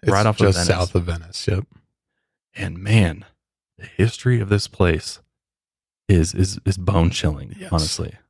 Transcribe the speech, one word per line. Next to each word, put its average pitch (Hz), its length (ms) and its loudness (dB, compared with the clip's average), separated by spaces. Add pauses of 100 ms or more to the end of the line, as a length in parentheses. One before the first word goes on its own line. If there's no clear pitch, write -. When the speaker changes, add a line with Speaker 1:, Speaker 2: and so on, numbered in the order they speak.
Speaker 1:
It's - 80 2
Speaker 2:
right 98 140 4
off 107 120 2
Speaker 1:
just 98 220 4
Speaker 2:
of 87 60 0
Venice. - 20 -2
Speaker 1:
south 90 280 0
of 90 80 0
Venice. 85 460 -8
Yep. 95 160 -4 (880)
Speaker 2:
And 98 220 -8
man, 98 480 0 (520)
the - 80 -20
history 117 540 0
of 98 80 -4
this 101 220 0
place 85 500 0 (880)
is, 85 260 4
is, 92 300 -2
is 92 140 -2
bone 87 320 0
chilling, 71 500 -6
Speaker 1:
Yes. - 140 -8
Speaker 2:
honestly. 80 400 -4 (160)